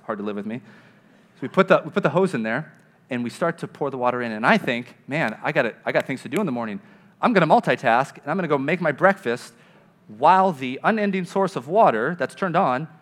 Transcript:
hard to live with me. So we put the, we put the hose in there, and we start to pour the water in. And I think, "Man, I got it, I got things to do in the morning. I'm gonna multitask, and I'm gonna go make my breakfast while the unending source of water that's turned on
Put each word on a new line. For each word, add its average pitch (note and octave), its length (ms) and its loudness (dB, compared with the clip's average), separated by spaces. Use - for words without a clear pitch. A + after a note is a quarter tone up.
hard G#2+ 100 -6
to G2+ 80 -8
live G#2 100 -4
with G#2 120 -8
me. A2 100 -8
So - 60 -20
we - 60 -8
put F#3+ 200 0
the, D3 180 4
we D#3+ 60 -10
put G3+ 100 -2
the D#3+ 80 2
hose F3+ 240 0
in B2 80 -2
there, A#2 320 -4
and A#2+ 140 -4
we A#2+ 60 -4
start E3 300 -4
to C#3+ 80 -8
pour C#3 240 -6
the C3+ 60 -8
water B2 240 0
in. A#2 100 -4
And A2 140 -4
I F#3+ 120 4
think, A#2+ 380 -4
"Man, C3 360 -2
I C3+ 80 -2
got C#3+ 140 0
it, G#2+ 100 -6
I A#2+ 60 -4
got C#3 140 0
things C3+ 180 -8
to A2+ 60 -12
do D3+ 100 -2
in G#3+ 60 -2
the D3 60 -2
morning. A2 280 -6
I'm A#3 120 2
gonna E3+ 140 4
multitask, C3 720 2
and - 100 -14
I'm D#3+ 100 -2
gonna F3 100 -4
go D3 100 0
make D#3 240 -2
my D#3+ 100 0
breakfast C#3 640 0
while F3+ 440 4
the C3 320 -6
unending G3+ 420 0
source F#3+ 300 -2
of B2+ 120 -6
water D#3+ 500 2
that's - 180 -4
turned F3+ 200 -4
on D#3 320 0